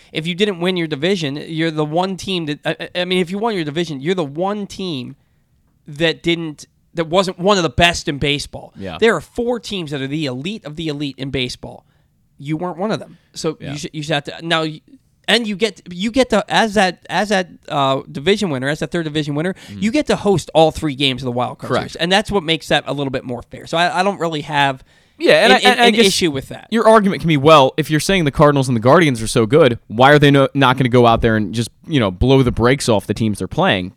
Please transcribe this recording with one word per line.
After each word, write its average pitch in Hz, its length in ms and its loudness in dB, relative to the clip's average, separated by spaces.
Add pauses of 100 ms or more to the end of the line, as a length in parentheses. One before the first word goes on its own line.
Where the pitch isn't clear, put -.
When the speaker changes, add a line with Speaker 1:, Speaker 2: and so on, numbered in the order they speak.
(140)
Speaker 1:
if 156 120 -6
you 180 80 -6
didn't 190 280 -2
win 185 160 0
your 165 100 -2
division, 151 480 -4
you're 160 340 -4
the 151 160 -2
one 180 320 -2
team 175 300 -6
that, 147 180 -6
I, 147 100 -2 (200)
I, 175 60 -2
I 180 40 -4
mean, 185 140 0
if 170 100 -2
you 196 80 -6
won 220 180 -4
your 165 100 -4
division, 147 340 -6
you're 165 160 -4
the 180 80 -2
one 190 420 -6
team 139 500 -10 (720)
that 156 360 -4
didn't, 165 420 -4 (280)
that 165 140 -4
wasn't 180 300 0
one 196 200 2
of 175 60 0
the 156 60 0
best 170 380 0
in 147 100 -4
baseball. 143 580 -6
Speaker 2:
Yeah. 90 220 -10
Speaker 1:
There 214 180 4
are 147 60 -4
four 240 380 -4
teams 175 320 -8
that 143 100 -6
are 135 60 -4
the 151 180 -4
elite 143 400 -8
of 151 120 -14
the 165 100 -8
elite 143 300 -6
in 135 120 -10
baseball. 123 560 -8 (520)
You 147 200 -6
weren't 175 200 -8
one 208 140 -4
of 156 80 -4
them. - 180 -20 (160)
So 156 260 -6
Speaker 2:
Yeah. 143 140 -10
Speaker 1:
you 147 40 -8
should, 160 160 -12
you 151 100 -8
should 156 100 -4
have 143 120 -2
to, 85 200 -14
now, 165 160 0
y-, 160 200 -6 (460)
and 220 200 0
you 208 80 -4
get, 202 260 -4 (100)
you 190 200 -6
get 254 180 2
to, 202 180 0
as 196 280 0
that, 185 340 0
as 196 200 -2
that, 185 200 -2 (180)
uh, 139 340 -2 (100)
division 185 380 0
winner, 131 180 -4
as 151 120 -4
that 160 120 -6
third 170 120 -2
division 147 320 -4
winner, 175 180 -4
Speaker 2:
Mm-hmm. - 260 -16
Speaker 1:
you 214 120 -2
get 294 160 0
to 214 80 2
host 196 380 0
all 156 180 6
three 147 240 -6
games 131 260 0
of 135 40 -8
the 123 60 -4
wild 123 280 -4
card 113 100 -10
Speaker 2:
Correct. 92 220 -4
Speaker 1:
series. - 60 -14
And 170 140 -4
that's 208 200 0
what 202 120 0
makes 160 260 -2
that 151 180 2
a 139 60 -4
little 139 180 -4
bit 127 120 -6
more 117 200 -10
fair. - 240 -20
So 160 100 -4
I, 170 220 0
I 185 40 2
don't 190 160 -2
really 160 220 -4
have 139 420 0 (340)
Speaker 2:
Yeah, 196 280 4
and 254 80 6
Speaker 1:
an, 247 40 6
Speaker 2:
I, 214 120 -4
and 247 100 4
Speaker 1:
an, 240 40 4
Speaker 2:
I 233 40 8
Speaker 1:
an 226 80 4
Speaker 2:
guess 226 120 4
Speaker 1:
issue 180 240 0
with 135 180 -8
that. - 220 -18
Speaker 2:
your 214 160 2
argument 202 340 6
can 160 60 -2
be, 156 100 4
well, 139 400 6
if 147 120 -2
you're 151 100 0
saying 190 260 0
the 135 60 0
Cardinals 143 360 4
and 127 80 0
the 110 60 -2
Guardians 135 400 4
are 110 60 -4
so 113 200 2
good, 127 400 4
why 127 240 4
are 147 80 8
they 143 120 8
no, 139 220 4
not 127 240 2
gonna 127 120 0
go 120 180 6
out 113 140 4
there 113 140 2
and 104 200 -2
just, 117 140 -4 (180)
you 151 120 0
know, 101 120 0
blow 131 320 4
the 120 80 0
brakes 120 360 0
off 104 200 2
the 107 80 -2
teams 110 240 -2
they're 92 80 -6
playing? 104 500 -2